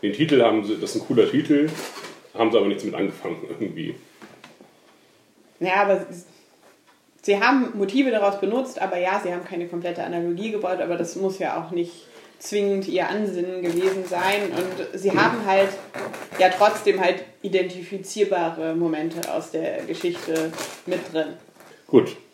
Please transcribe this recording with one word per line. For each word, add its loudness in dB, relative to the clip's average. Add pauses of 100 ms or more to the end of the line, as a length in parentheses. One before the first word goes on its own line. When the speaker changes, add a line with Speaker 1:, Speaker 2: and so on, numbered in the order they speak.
Speaker 1:
den 0
Titel 4
haben 4
sie, -2
das -4
ist -2
ein -12
cooler 6
Titel, 4 (640)
haben 4
sie 6
aber 6
nichts -2
mit -4
angefangen -4 (120)
irgendwie. -6 (1600)
Speaker 2:
Ja, 2
aber 2
s-, -16 (1000)
sie 2
haben 4
Motive 2
daraus 2
benutzt, -2
aber -2
ja, 0
sie -4
haben -6
keine -6
komplette -6
Analogie -4
gebaut, -2
aber -2
das -4
muss -2
ja -2
auch -10
nicht -2 (460)
zwingend 0
ihr 0
Ansinnen -2
gewesen 0
sein. 0
Und -6
sie 0
haben 2
halt 4 (720)
ja 8
trotzdem 4
halt 0 (160)
identifizierbare -2
Momente -2
aus -6
der -4
Geschichte -4 (360)
mit -4 (120)
drin. -2 (540)
Speaker 1:
Gut. 4 (180)